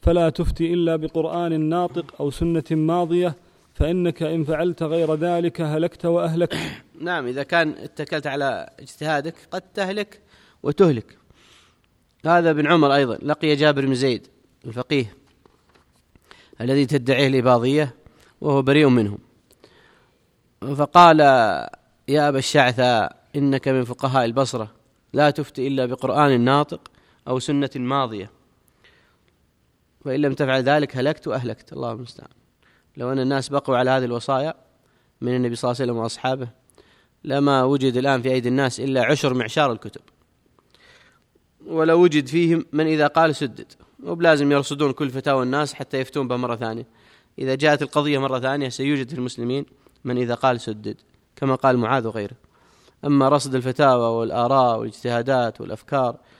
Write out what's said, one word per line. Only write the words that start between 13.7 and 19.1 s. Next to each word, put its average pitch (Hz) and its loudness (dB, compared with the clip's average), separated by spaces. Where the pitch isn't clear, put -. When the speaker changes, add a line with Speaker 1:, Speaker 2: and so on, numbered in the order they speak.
Speaker 2:
بن 135 0
زيد 123 -2
الفقيه 120 -4
الذي 131 0
تدعيه 135 2
الإباضية 131 2
وهو 139 2
بريء 143 6
منهم، 110 2